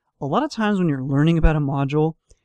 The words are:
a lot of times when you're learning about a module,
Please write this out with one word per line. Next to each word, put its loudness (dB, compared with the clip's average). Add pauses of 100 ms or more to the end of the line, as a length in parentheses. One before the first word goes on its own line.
(220)
a -8
lot -2
of -6
times -2
when 2
you're -2
learning 2
about 4
a 0
module, -2 (300)